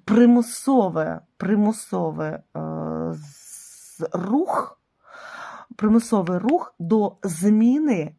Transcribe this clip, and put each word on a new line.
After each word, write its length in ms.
примусове, 1160
примусове, 1040
е, 40
з-, 1000
рух, 680
примусовий 640
рух 400
до 440
зміни 960